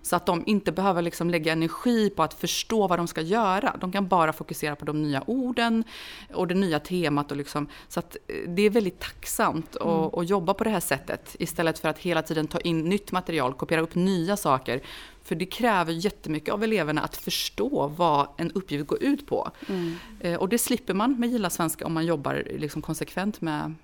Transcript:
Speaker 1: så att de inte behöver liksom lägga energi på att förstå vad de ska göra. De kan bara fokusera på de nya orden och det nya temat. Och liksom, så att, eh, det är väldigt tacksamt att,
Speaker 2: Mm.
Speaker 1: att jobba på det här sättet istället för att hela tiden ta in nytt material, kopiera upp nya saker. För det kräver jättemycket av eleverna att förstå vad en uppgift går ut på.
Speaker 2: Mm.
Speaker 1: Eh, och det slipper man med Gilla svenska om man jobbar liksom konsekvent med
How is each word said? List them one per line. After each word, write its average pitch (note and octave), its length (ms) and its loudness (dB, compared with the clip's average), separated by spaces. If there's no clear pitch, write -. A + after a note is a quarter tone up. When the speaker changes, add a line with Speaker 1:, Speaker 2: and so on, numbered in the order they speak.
Speaker 1:
så - 140 0
att - 100 0
de E3+ 200 2
inte G3+ 260 2
behöver F#3 300 2
liksom E3+ 280 0
lägga D#3+ 220 2
energi G3+ 580 2
på - 120 0
att D#3 120 0
förstå - 520 0
vad F3 120 4
de E3+ 80 0
ska - 140 -6
göra. G3 600 2
De F#3 120 -4
kan G3 160 0
bara D#3+ 240 6
fokusera D3+ 440 -4
på - 80 -12
de D3+ 180 0
nya C#3 240 0
orden A#3 580 2
och F3+ 120 0
det F3 80 0
nya F3 260 2
temat. D3+ 500 0
Och C#3 60 -4
liksom, D3 300 -4
så - 120 -4
att, - 160 -14
eh, - 60 -8
det F3+ 120 2
är G#3 80 8
väldigt G3+ 300 2
tacksamt - 760 -2
att, - 60 -4
Speaker 2:
Mm. D#3+ 300 2
Speaker 1:
att F3 180 0
jobba G3 240 2
på A3+ 100 -2
det A3 60 2
här F#3+ 100 2
sättet - 580 -4
istället E3 400 0
för D#3+ 100 0
att D3+ 100 0
hela E3 240 0
tiden D#3 240 -2
ta E3+ 140 -4
in E3 240 0
nytt G3 280 0
material, D#3+ 420 0
kopiera D#3+ 260 0
upp D#3+ 140 -4
nya F#3 420 2
saker. C3 440 0
För F#3 100 -4
det E3+ 120 -2
kräver F#3 460 2
jättemycket E3 640 -2
av G#3+ 100 -2
eleverna D#3 360 2
att - 160 -4
förstå G3+ 680 -2
vad D3+ 400 4
en E3 160 -2
uppgift D3 340 -4
går - 160 0
ut C4+ 240 0
på. - 240 -2
Speaker 2:
Mm. F3 280 -2
Speaker 1:
Eh, F3 140 0
och F#3 140 0
det A#3 100 2
slipper G#3+ 360 0
man A#3 240 2
med A#3+ 120 0
Gilla G#3 200 0
svenska - 360 -2
om E3 60 -2
man D#3+ 140 0
jobbar C#3+ 360 0
liksom D3+ 240 -6
konsekvent F#3 580 -4
med D#3 440 -4